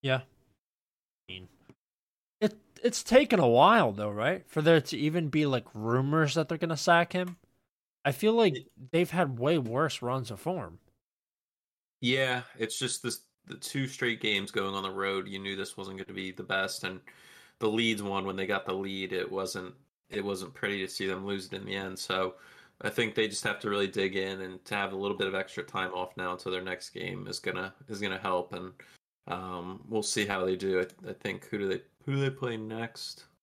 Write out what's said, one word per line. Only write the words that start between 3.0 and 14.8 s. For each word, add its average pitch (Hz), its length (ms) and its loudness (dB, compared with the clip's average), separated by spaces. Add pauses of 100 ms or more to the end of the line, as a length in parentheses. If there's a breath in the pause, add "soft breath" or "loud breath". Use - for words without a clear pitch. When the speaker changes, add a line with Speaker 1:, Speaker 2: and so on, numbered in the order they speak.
Speaker 1:
taken 240 380 8
a 131 80 8
while, 151 420 10
though, 104 200 -2
right? 120 360 0
For - 140 -2
there 160 220 8
to - 160 -6
even 156 300 0
be, 151 180 4
like, 127 260 2
rumors 131 640 2
that 160 140 0
they're 165 100 -2
gonna 165 180 -2
sack 170 380 4
him. 180 240 -2 (680)
I 139 80 2
feel 214 220 4
like 214 200 6
Speaker 2:
It - 160 -10 (220)
Speaker 1:
they've 170 180 4
had 151 280 0
way 147 180 4
worse 131 460 0
runs 123 280 -2
of 101 100 -10
form. 123 380 -6 (1200)
Speaker 2:
Yeah, 127 400 2 (160)
it's 113 200 -4
just - 240 -4
this, - 180 -4 (260)
the - 100 -14
two 135 300 -4
straight 120 340 -2
games 101 300 0
going 98 240 -2
on 98 80 -2